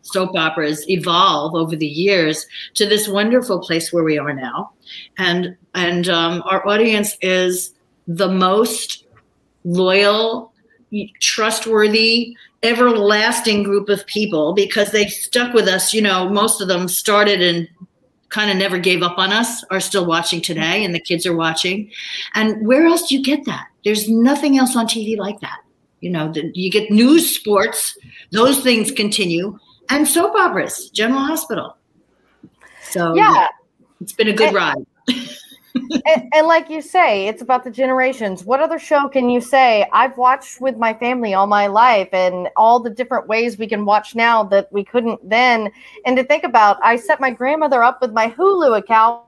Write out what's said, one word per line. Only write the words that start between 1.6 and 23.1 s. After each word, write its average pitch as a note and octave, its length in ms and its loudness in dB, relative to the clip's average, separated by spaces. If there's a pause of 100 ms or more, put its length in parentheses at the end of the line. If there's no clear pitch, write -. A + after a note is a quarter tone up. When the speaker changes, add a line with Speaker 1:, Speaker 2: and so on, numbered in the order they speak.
Speaker 1:
the D#3 120 -4
years D#3+ 580 0 (300)
to G#3 100 0
this G#3 220 0
wonderful G#3+ 520 0
place E3 320 -4
where E3+ 120 0
we D#3 160 0
are C#3+ 140 -6
now. C3 380 -10 (460)
And, F3+ 400 -2 (160)
and, F3 360 -2
um, E3+ 360 -2
our F#3+ 220 -2
audience G#3+ 540 0
is F#3 520 -2 (340)
the F3+ 220 -2
most F#3+ 760 0 (560)
loyal, G3+ 920 0 (680)
trustworthy, A3 1160 0 (280)
everlasting A3 1000 2
group G3+ 260 -2
of G3 160 0
people, F3 480 -2
because G3+ 380 0
they've G#3 180 0
stuck B3 420 -4
with G#3+ 160 4
us. F#3+ 280 0
You A3 60 2
know, F#3 280 0
most G#3 320 0
of F#3 60 -6
them F3+ 200 -2
started G3+ 540 2
and E3+ 260 0 (640)
kinda G#3 220 -2
never F#3+ 240 -2
gave F3+ 240 0
up F3 160 -2
on F#3+ 140 0
us, A#3 400 -2
are F#3 80 -2
still F3+ 260 -2
watching E3 360 -2
today, E3+ 420 -2
and F3+ 100 -4
the E3 60 -4
kids E3+ 260 -4
are E3+ 100 0
watching. E3+ 560 -4 (440)
And G#3+ 300 -2
where C4+ 200 4
else E4+ 220 2
do C4+ 80 0